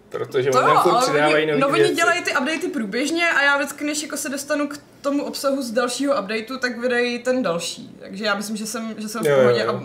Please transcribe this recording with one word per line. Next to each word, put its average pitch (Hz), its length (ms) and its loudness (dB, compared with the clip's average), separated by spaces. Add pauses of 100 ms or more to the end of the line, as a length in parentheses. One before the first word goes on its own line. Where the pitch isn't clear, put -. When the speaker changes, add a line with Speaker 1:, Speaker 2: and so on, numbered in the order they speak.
Speaker 1:
protože - 420 -2
Speaker 2:
To 254 80 4
Speaker 1:
oni 285 80 4
tam - 100 6
Speaker 2:
jo, - 60 6
Speaker 1:
furt 175 100 4
Speaker 2:
ale 240 100 4
Speaker 1:
přidávají 151 320 4
Speaker 2:
oni, 156 120 4
Speaker 1:
nový 156 140 2
Speaker 2:
no, 277 80 4
oni 302 140 2
Speaker 1:
věci. 359 120 4
Speaker 2:
dělají 349 280 2
ty - 80 -4
updaty 320 380 -2
průběžně 294 640 -2
a 277 120 2
já 285 160 4
vždycky, 285 260 -6
než 294 180 -4
jako 285 140 -8
se 311 120 -6
dostanu 285 400 -4
k - 100 -12 (240)
tomu 285 220 0
obsahu 277 380 -2
z 233 80 -6
dalšího 247 520 0
updateu, 226 360 -6
tak 247 200 -4
vydají 240 400 0
ten 254 240 0
další. - 580 -6
Takže 196 240 -10
já 208 100 0
myslím, 214 220 -6
že 214 100 -8
jsem, 220 320 -8
že 214 100 -8
jsem 220 140 -6
v 156 40 0
Speaker 1:
Jo, 147 100 4
jo, 131 60 6
Speaker 2:
pohodě 120 220 4
Speaker 1:
jo. 120 80 -2
Speaker 2:
a - 0 - (120)